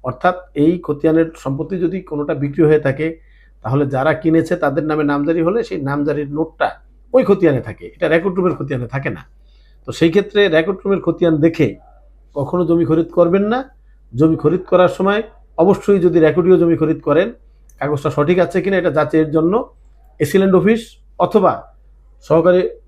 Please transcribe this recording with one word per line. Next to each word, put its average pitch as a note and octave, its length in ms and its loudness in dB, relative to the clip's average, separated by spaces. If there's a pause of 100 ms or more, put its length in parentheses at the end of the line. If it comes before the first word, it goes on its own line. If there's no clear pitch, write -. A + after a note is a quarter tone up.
অর্থাৎ F3 320 -4 (180)
এই D3+ 180 2 (140)
খতিয়ানের D#3+ 420 0 (140)
সম্পত্তি D3 360 -6
যদি F3 220 -4
কোনোটা D#3 340 -6
বিক্রি C#3 340 -4
হয়ে D3+ 180 4
থাকে, D3+ 200 -2 (560)
তাহলে C3+ 220 0 (100)
যারা C#3+ 200 0
কিনেছে D#3+ 420 0
তাদের D3+ 340 -2
নামে D3+ 140 -2
নামজারি D3 380 -2
হলে F#3 160 0 (100)
সেই F3+ 200 -8
নামজারির C#3+ 480 -4
নোটটা D#3 320 -4 (460)
ওই B3+ 140 4
খতিয়ানে D#3+ 320 2
থাকে, - 340 -14
এটা E3+ 140 -4
রেকর্ড E3+ 280 0
রুমের F3+ 220 0
খতিয়ানে B2+ 360 -6
থাকে C#3 160 -6
না। F2+ 120 -12 (680)
তো - 40 -12
সেই E3 180 2
ক্ষেত্রে G3+ 380 0
রেকর্ড E3 340 0
রুমের G3 240 0
খতিয়ান E3+ 280 0 (100)
দেখে E3 240 2 (680)
কখনো C#3+ 320 -2
জমি E3+ 220 2
খরিদ E3 180 0 (100)
করবেন F3 340 4
না। B3 60 -2 (540)
জমি D#3 240 2
খরিদ F3 340 0
করার F3+ 280 4
সময় G3+ 220 0 (380)
অবশ্যই, G3 480 2
যদি E3+ 140 2
রেকর্ডীয় E3+ 380 4
জমি E3+ 180 2
খরিদ D#3 320 -2
করেন, E3 200 2 (520)
কাগজটা D3 300 -4
সঠিক D3 280 0
আছে F3 240 0
কিনা G3 160 -2
এটা E3+ 200 0
যাচাইয়ের D#3 380 0
জন্য E3 160 2 (680)
এসিল্যান্ড F#3+ 400 2
অফিস A3 200 2 (380)
অথবা F3 340 2 (720)
সহকারী F3 360 4 (280)